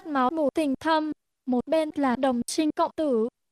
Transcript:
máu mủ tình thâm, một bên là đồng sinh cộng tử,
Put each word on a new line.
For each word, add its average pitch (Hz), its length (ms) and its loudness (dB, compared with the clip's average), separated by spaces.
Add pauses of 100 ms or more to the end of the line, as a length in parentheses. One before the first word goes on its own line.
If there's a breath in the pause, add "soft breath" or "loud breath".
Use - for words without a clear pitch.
máu 269 240 0
mủ 311 200 0
tình 294 300 0
thâm, 311 320 0 (340)
một 247 220 -2
bên 311 280 0
là 269 200 0
đồng 254 320 0
sinh 311 240 0
cộng 320 240 -2
tử, 254 340 0 (220)